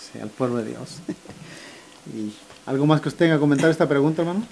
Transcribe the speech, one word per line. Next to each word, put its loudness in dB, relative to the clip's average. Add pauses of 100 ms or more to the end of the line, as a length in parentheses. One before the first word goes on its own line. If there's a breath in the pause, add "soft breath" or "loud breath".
(120)
Sí, -14
al -10
pueblo -2
de -4
Dios. -10 (180)
<laughs> -6 (960 soft breath)
¿Y -6 (340)
algo 0
más 6
que -6
usted 2
tenga 4
que 2
comentar 4
esta 2
pregunta, 2
hermano? -2